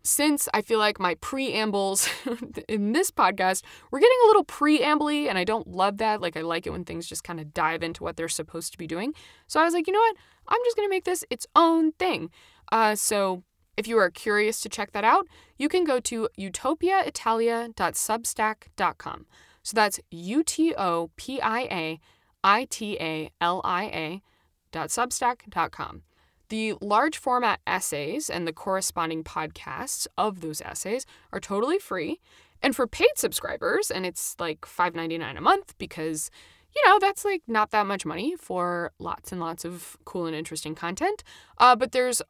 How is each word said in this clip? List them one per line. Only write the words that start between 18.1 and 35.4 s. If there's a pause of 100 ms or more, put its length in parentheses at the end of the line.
dot
com. (380)
So
that's (120)
U
T
O
P
I
A (440)
I
T
A
L
I
A (500)
dot
substack
dot
com. (460)
The
large
format
essays
and
the
corresponding
podcasts (100)
of
those
essays (260)
are
totally
free. (420)
And
for
paid
subscribers,
and
it's,
like,
five
ninety-nine
a